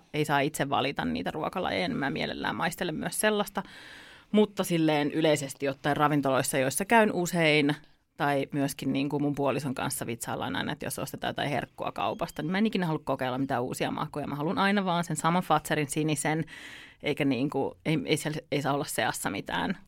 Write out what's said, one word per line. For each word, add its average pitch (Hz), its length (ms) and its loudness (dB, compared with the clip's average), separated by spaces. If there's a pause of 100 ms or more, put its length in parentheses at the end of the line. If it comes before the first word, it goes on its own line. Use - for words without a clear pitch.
(140)
ei 151 120 0
saa 143 140 2
itse 143 300 0
valita 139 360 0
niitä 170 260 -2
ruokalajeja, 180 560 -2
niin - 100 -4
mä 135 120 -2
mielellään 147 460 -4
maistelen 165 400 -4
myös 160 240 -4
sellaista. 208 440 0 (680)
Mutta 208 320 4
silleen 151 480 2
yleisesti 147 560 0
ottaen 143 300 0
ravintoloissa, 143 600 4
joissa 139 280 2
käyn 220 280 6
usein, 156 640 4 (420)
tai 143 340 2
myöskin 143 420 -2
niinku 143 260 0
mun 143 160 0
puolison 135 400 0
kanssa - 300 -4
vitsaillaan - 500 -4
aina, - 160 -2
että - 140 -6
jos - 140 -6
ostetaan - 300 -6
jotain - 200 -2
herkkua - 420 -4
kaupasta, - 500 -4
niin 151 100 -4
mä 185 60 0
en 214 80 4
ikinä 202 200 0
halua 156 180 -2
kokeilla 131 340 -2
mitään 135 260 -2
uusia - 280 -4
makuja. 151 360 -6
Mä 147 80 -4
haluan 147 220 -2
aina 196 280 2
vaan 170 180 0
sen 160 120 -2
saman 175 280 2
Fazerin 151 460 2
sinisen, 156 560 0 (580)
eikä 147 220 -2
niinku, 135 600 0
ei, 151 200 2
ei, 147 120 2
siellä, 151 240 -4 (100)
ei 147 100 2
saa 135 120 0
olla 143 120 0
seassa - 440 -2
mitään 175 480 -4 (100)